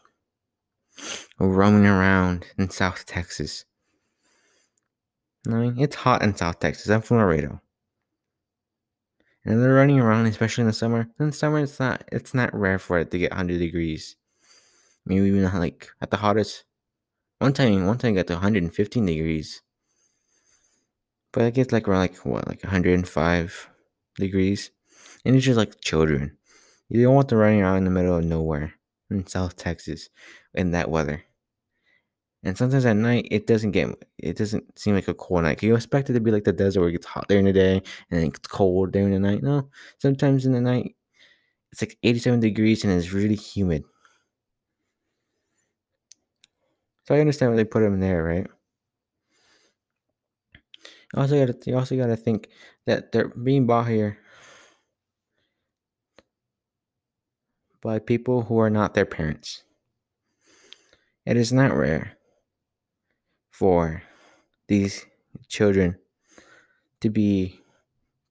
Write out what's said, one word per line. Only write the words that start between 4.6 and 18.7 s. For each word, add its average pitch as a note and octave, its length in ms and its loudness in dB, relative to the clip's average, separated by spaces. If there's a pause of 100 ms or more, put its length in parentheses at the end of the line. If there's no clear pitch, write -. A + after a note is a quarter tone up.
I A#2 60 -4
mean, A#2+ 260 -2
it's C#3+ 160 0
hot - 260 2
in G#2 140 0
South E2+ 240 -4
Texas. D#2+ 300 -4
I'm A2 120 4
from A#2+ 160 0
Laredo. E2 440 0 (1800)
And A2+ 180 2
they're C3 100 4
running C3+ 260 6
around, A2+ 260 4
especially A2 380 -2
in A2+ 40 2
the G#2+ 60 0
summer. A2+ 340 -2 (120)
In D3+ 80 0
the D3+ 40 -2
summer, D3+ 280 -2
it's C#3 200 -4
not, C3 320 -4
it's - 220 -8
not B2+ 200 0
rare F#2+ 260 0
for F2 200 -2
it D2+ 120 -4
to F2+ 60 -4
get F2 160 0
hundred F2 260 -4
degrees. E2 580 -6 (880)
Maybe F#2+ 220 2
even, G2 160 2 (140)
like, - 320 -6 (120)
at - 100 -8
the - 60 -2
hottest. G#2 480 -2 (720)
One C3+ 140 2
time, G2+ 340 2
one A#2 100 0
time B2 140 0
it F#2+ 60 0
got F2 100 0
to F2 80 -2
a E2+ 40 -6
hundred G2+ 220 2
and E2 100 -4